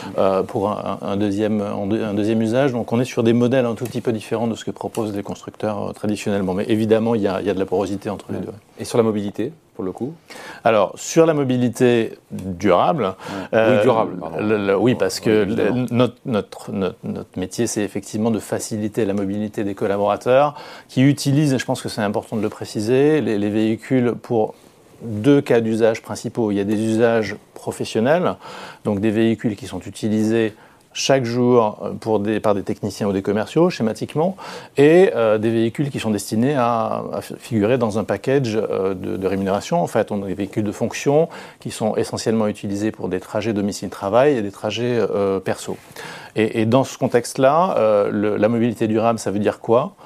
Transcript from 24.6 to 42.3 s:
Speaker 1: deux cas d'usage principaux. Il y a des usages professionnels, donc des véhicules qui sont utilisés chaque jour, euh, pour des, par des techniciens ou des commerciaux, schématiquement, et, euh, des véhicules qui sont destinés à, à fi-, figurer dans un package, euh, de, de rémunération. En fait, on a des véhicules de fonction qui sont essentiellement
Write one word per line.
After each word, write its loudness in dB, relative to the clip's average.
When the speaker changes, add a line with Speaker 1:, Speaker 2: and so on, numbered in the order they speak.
Speaker 1:
deux 4
cas 2
d'usage 2
principaux. -4
Il 0
y 2
a 0
des 0
usages 2
professionnels, 0
donc 0
des 2
véhicules 0
qui -14
sont -8
utilisés 0
chaque 2
jour, 4
euh, -8
pour 0
des, -2
par 2
des -2
techniciens -4
ou 0
des 0
commerciaux, 2
schématiquement, -2
et, 8
euh, 4
des 2
véhicules 0
qui -6
sont -2
destinés 0
à, 0
à -4
fi-, -12
figurer 2
dans 0
un 0
package, 0
euh, 0
de, -6
de -2
rémunération. 0
En -2
fait, 0
on -4
a -8
des -4
véhicules -4
de -4
fonction 0
qui -10
sont -2
essentiellement 0